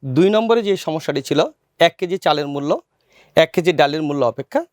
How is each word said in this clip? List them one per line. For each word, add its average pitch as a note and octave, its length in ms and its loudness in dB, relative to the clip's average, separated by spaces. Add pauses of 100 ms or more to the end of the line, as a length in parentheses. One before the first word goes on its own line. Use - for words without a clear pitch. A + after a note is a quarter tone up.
দুই C#3+ 260 2
নম্বরে A3+ 320 2
যে G3+ 140 -2
সমস্যাটি D#3 460 -6
ছিল, C#3+ 180 -2 (380)
এক E3 200 4
কেজি F#3 200 -4
চালের D3 280 0
মূল্য, C#3+ 340 -4 (540)
এক D#3+ 180 4
কেজি F3 200 0
ডালের D3 300 0
মূল্য C#3+ 240 -2
অপেক্ষা C#3 460 -4